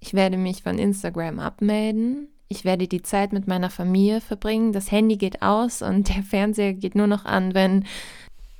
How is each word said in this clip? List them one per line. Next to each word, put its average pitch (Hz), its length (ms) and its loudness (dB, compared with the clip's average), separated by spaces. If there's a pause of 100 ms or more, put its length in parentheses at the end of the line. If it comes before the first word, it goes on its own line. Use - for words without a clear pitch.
Ich - 140 -10
werde 190 240 2
mich 185 240 -4
von 180 160 -4
Instagram 170 600 -2
abmelden. 220 880 -2 (200)
Ich - 160 -10
werde 185 240 2
die 180 140 -2
Zeit 202 320 0
mit 196 120 -2
meiner 180 220 0
Familie 196 540 2
verbringen. 220 500 -2
Das 196 180 -4
Handy 214 280 4
geht 190 240 -2
aus 214 400 0
und 196 260 2
der 196 140 2
Fernseher 202 500 0
geht 185 220 -6
nur 208 140 4
noch 208 180 0
an, 190 260 2
wenn 190 320 4 (760)